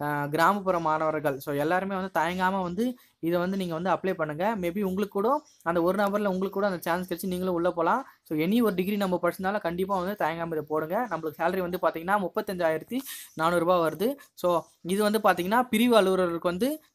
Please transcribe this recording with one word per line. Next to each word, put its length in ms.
ஆ, 260
கிராமப்புற 520
மாணவர்கள், 600
so, 160
எல்லாருமே 400
வந்து 260
தயங்காம 420
வந்து 360
இதை 200
வந்து 180
நீங்க 180
வந்து 160
அப்ளை 240
பண்ணுங்க. 420
Maybe 260
உங்களுக்கு 260
கூட 340
அந்த 200
ஒரு 200
நபர்ல 220
உங்களுக்கு 260
கூட 160
அந்த 140
சான்ஸ் 320
கிடைச்சு 160
நீங்களும் 260
உள்ள 160
போலாம். 380
So, 160
any 240
ஒரு 120
டிகிரி 220
நம்ம 260
படிச்சதுனால 380
கண்டிப்பா 380
வந்து 260
தயங்காம 220
இதை 220
போடுங்க. 420
நம்மளுக்கு 280
சேலரி 220
வந்து 220
பாத்தீங்கன்னா, 440
முப்பத்தஞ்சாயிரத்தி 720
நானூறு 240
ரூபாய் 320
வருது. 240
So, 280
இது 220
வந்து 160
பாத்தீங்கன்னா, 440
பிரிவு 340
அலுவலருக்கு 520
வந்து 340